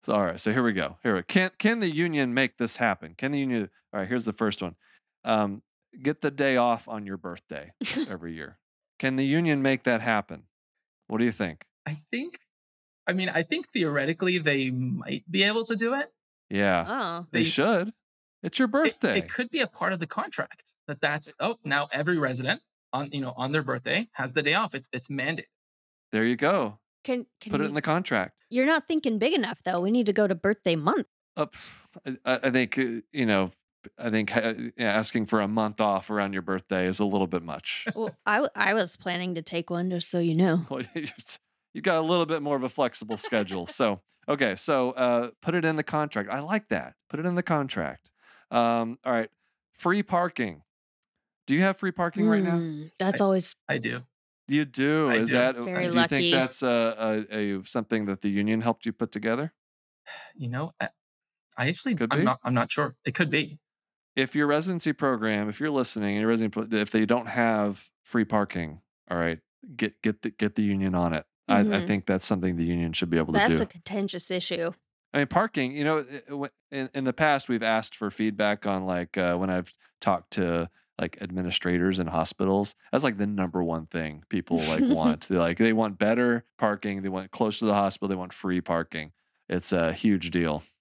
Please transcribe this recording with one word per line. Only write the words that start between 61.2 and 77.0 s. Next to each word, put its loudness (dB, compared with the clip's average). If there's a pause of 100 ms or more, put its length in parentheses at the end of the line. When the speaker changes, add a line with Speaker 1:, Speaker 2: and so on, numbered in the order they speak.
Speaker 3:
I 0
actually, -2
Speaker 1:
Could 0
Speaker 3:
I'm 2
Speaker 1:
be. 2
Speaker 3:
not, 2
I'm 0
not 2
sure. -2 (100)
It -4
could 0
be. -2 (580)
Speaker 1:
If 0
your 4
residency 2
program, 0
if -6
you're 0
listening, 0
your 2
residency 2 (140)
pro-, 0
if 0
they 4
don't 2
have 0 (140)
free 0
parking, -2 (300)
all -2
right, 0 (360)
get, -4
get -2
the, -6
get -2
the 2
union 2
on 2
it. -4 (240)
I, 6
I 6
Speaker 2:
Mm-hmm. 2
Speaker 1:
think 0
that's 2
something 2
the 0
union 0
should -2
be 4
able 2
to 4
Speaker 2:
That's 4
Speaker 1:
do. 2
Speaker 2:
a -6
contentious -8
issue. -4 (420)
Speaker 1:
I 0
mean, 2
parking, -2
you -4
know, 2
i-, -12
w-, -8 (200)
in, -6
in -2